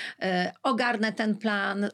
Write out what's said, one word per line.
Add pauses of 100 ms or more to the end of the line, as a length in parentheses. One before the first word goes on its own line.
(220)
e, (100)
ogarnę
ten
plan,